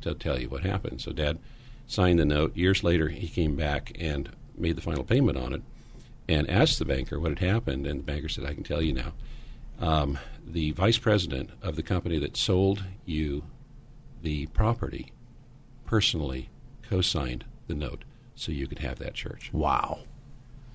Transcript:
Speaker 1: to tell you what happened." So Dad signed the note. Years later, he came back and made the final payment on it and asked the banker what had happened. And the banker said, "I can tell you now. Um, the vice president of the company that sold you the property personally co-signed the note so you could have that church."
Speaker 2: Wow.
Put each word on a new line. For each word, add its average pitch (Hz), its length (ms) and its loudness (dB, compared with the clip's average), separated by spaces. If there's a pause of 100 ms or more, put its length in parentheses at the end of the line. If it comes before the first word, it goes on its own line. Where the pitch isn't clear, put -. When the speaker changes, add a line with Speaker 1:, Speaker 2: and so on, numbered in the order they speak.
Speaker 1:
to 82 120 -2
tell 71 260 -2
you 60 100 -4
what 69 140 -4
happened." - 380 -2
So 78 120 -6
Dad 76 260 0 (480)
signed 87 320 6
the 76 60 6
note. 76 300 4
Years 90 280 4
later, 85 240 4
he 80 200 -4
came 78 280 2
back 73 440 -2
and 71 300 -2 (280)
made 82 180 0
the - 60 -8
final 76 220 -2
payment 113 340 4
on 64 160 -2
it 67 80 -4 (680)
and 76 220 4
asked 127 300 4
the 80 60 0
banker 69 340 0
what 82 100 2
had 73 100 -2
happened. 71 480 2
And 73 140 -2
the - 20 -10
banker 73 260 -4
said, - 160 -4
"I 71 80 -4
can - 100 -6
tell 80 180 0
you 80 120 2
now. - 200 -2 (680)
Um, 73 400 2 (260)
the 80 260 0
vice 110 260 4
president 95 520 2 (120)
of 82 140 -2
the - 80 -2
company 87 360 0
that - 180 -2
sold 95 460 4 (220)
you 76 380 0 (760)
the 76 260 -2
property - 680 0 (720)
personally 73 640 0 (340)
co-signed 71 600 0 (220)
the 76 60 -4
note 73 300 -4 (320)
so - 160 -6
you 69 160 -2
could 69 120 -8
have 71 200 -4
that - 160 -8
church." - 360 -8
Speaker 2:
Wow. - 500 2 (720)